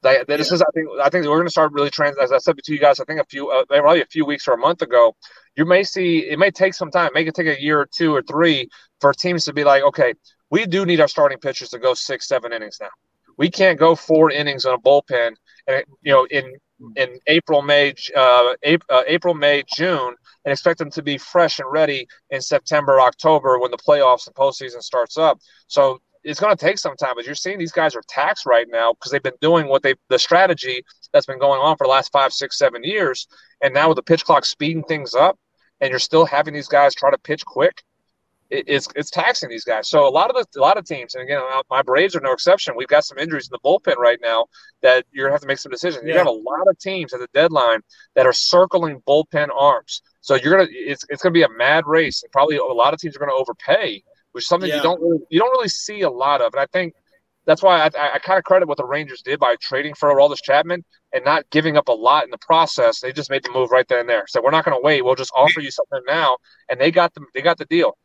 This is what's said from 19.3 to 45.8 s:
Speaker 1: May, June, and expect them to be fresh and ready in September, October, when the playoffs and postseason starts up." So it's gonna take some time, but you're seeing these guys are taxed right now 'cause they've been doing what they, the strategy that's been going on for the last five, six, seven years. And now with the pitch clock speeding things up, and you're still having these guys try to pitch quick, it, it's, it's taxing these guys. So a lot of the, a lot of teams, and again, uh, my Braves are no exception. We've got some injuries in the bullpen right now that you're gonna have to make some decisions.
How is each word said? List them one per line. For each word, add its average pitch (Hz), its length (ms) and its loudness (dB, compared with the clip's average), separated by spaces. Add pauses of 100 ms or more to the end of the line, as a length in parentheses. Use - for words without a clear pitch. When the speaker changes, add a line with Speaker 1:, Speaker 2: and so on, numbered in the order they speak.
Speaker 1:
May, 143 300 0 (120)
June, 147 380 -4 (320)
and 143 80 -2
expect 165 240 -2
them 151 140 -10
to 160 100 -10
be 143 160 -6
fresh 170 400 0
and 135 140 -10
ready 143 360 -2 (220)
in 139 100 -6
September, 139 600 0
October, 131 560 2
when 123 140 -2
the 120 60 -8
playoffs 135 500 2
and - 80 -20
postseason 131 480 -4
starts 123 340 -6
up." 156 220 2 (260)
So 135 340 0 (240)
it's 151 160 -10
gonna 202 160 2
take 190 220 0
some 143 200 -8
time, 127 180 -4
but 117 100 -12
you're 143 80 -12
seeing 190 240 -10
these 165 140 -8
guys 156 240 0
are 117 140 -10
taxed 170 360 -4
right 120 240 2
now 117 240 0
'cause - 180 -10
they've 139 120 -4
been 127 180 -4
doing 156 280 2
what 135 120 2
they, 135 140 0 (140)
the 127 100 2
strategy 160 640 0 (300)
that's 143 120 4
been 135 140 -10
going 139 220 2
on 151 160 2
for 139 80 -2
the 131 60 2
last 135 200 0
five, 135 200 2
six, - 280 -8
seven 120 240 0
years. 170 440 -4 (360)
And 135 100 0
now 147 140 2
with 160 80 2
the - 80 -6
pitch 165 200 2
clock 143 220 2
speeding 156 380 -6
things 147 320 -8
up, 175 240 2 (400)
and 135 120 -2
you're 127 80 -4
still 160 260 2
having 151 300 -2
these 147 120 -10
guys 143 280 4
try 139 160 0
to 135 80 0
pitch - 260 -8
quick, - 380 -2 (680)
it, 135 180 -6
it's, 139 280 -2
it's 147 160 -10
taxing 175 360 -2
these 117 160 -14
guys. 110 240 -4
So 143 200 4
a - 20 4
lot 170 200 2
of 254 60 -4
the, 233 240 -8
a - 20 2
lot 170 140 4
of 196 100 -8
teams, 131 300 -12
and 127 80 -12
again, 139 160 -4
uh, 131 300 -6
my 131 140 -2
Braves 160 320 0
are 160 40 -2
no 131 140 -2
exception. 170 420 0
We've 127 120 -8
got 147 180 2
some 135 140 -14
injuries 147 280 -8
in 127 80 -14
the - 40 -12 (100)
bullpen 170 280 0
right 120 240 2
now 117 260 -2 (340)
that 127 300 4
you're 135 160 -4
gonna 139 80 0
have 143 60 -2
to 143 60 -16
make 135 120 -4
some 139 120 -14
decisions. 131 320 -6